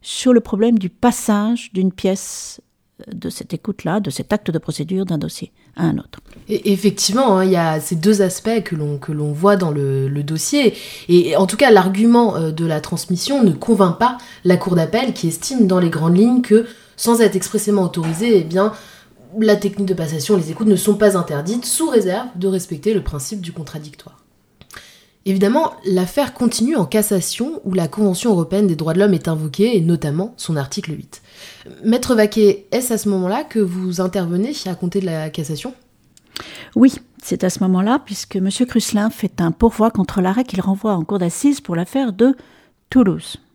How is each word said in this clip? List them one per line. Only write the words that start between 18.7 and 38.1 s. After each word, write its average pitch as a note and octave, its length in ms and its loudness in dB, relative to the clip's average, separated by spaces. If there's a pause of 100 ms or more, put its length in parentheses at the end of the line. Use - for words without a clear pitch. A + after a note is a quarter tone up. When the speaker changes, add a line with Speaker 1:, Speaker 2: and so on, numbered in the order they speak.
Speaker 2:
la G#3+ 160 4
technique G3+ 320 -4
de F#3 60 -2
passation, E3 420 -2
les D#3+ 160 -2
écoutes G#3+ 160 -2
ne G3+ 80 6
sont G3+ 200 2
pas G3+ 200 4
interdites, E3+ 500 -4
sous - 220 -2
réserve A3 480 0
de F3+ 120 -4
respecter F#3 460 -4
le F#3 80 0
principe D#3 380 -8
du E3+ 140 -12
contradictoire. D3+ 640 -16 (1080)
Évidemment, G#3 480 2 (120)
l'affaire F#3 480 0
continue B3 440 0
en F3+ 80 0
cassation G#3+ 800 -2
où F#3+ 100 -4
la F3 140 0
Convention G#3 440 0
européenne F#3+ 360 2
des E3 100 0
droits D#3+ 160 -2
de F3+ 60 2
l'homme G3+ 140 6
est D#3+ 140 -2
invoquée, D#3+ 480 0
et F3 60 4
notamment E3 560 -2
son - 180 -4
article D3+ 380 -6
huit. - 280 -16 (640)
Maître B3 320 2
Vaquet, G#3 560 4
est-ce B3 220 -2
à G#3+ 40 -2
ce G#3 120 -2
moment-là G3 340 -2
que C4 160 -4
vous F#3 420 -2
intervenez F#3 520 -2 (120)
à F3+ 100 -6
compter F3+ 260 -4
de F#3+ 40 -6
la D#3 240 -6
cassation ? D#3 440 -8 (1040)
Speaker 1:
Oui, B3 200 6 (260)
c'est - 220 -4
à F#3 60 2
ce - 140 -4
moment-là, F#3+ 400 0
puisque - 340 -10